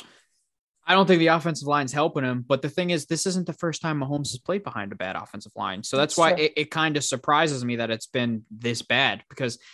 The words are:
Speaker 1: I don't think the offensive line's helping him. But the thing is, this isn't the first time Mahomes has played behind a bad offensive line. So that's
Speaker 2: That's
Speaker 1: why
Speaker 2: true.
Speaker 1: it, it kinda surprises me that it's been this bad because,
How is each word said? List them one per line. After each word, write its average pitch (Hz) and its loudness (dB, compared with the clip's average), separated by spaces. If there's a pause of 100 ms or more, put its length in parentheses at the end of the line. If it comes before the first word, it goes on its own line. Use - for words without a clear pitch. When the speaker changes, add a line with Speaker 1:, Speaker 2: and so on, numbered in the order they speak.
(880)
Speaker 1:
I 175 6
don't 190 8
think 180 6
the 165 4
offensive 160 2
line's 143 0
helping 147 0
him. 123 -2
But 135 2
the 151 -2
thing 175 -2
is, 165 -2
this 160 -2
isn't 185 -2
the 170 -8
first - -6
time 156 -2
Mahomes 139 -4
has - -8
played 196 -6
behind 101 -8
a 101 -12
bad 92 -6
offensive 104 -14
line. 98 -6
So - -4
that's 147 2
Speaker 2:
That's - 0
Speaker 1:
why 165 6
Speaker 2:
true. 156 0
Speaker 1:
it, 147 2
it 151 -2
kinda 156 0
surprises 147 0
me 120 -2
that 117 -2
it's 113 -4
been 117 -2
this 117 -4
bad 117 0
because, 123 -6 (140)